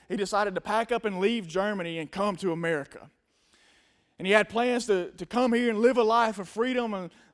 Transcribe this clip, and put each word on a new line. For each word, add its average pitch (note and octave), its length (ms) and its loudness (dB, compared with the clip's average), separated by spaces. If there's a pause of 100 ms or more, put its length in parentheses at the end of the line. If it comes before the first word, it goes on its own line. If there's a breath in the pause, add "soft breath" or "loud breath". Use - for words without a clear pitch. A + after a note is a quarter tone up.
he G#3+ 60 -4
decided G3+ 400 0
to E3 60 -6
pack A3+ 300 -2
up A#3 140 -2
and G3 140 -4
leave G#3 280 0
Germany F3+ 520 -2
and D#3 120 -8
come G3 260 -2
to F#3+ 140 -2
America. E3 580 -4 (1080 soft breath)
And F3 80 -8
he F#3+ 80 4
had G#3 160 6
plans A#3+ 380 0
to, F#3 240 0
to - 140 -14
come A#3+ 280 0
here A#3+ 160 2
and G#3+ 100 0
live A#3 180 4
a A#3+ 60 6
life A3 360 2
of F3 100 -10
freedom A#3+ 440 -2
and F#3 180 -8 (220 soft breath)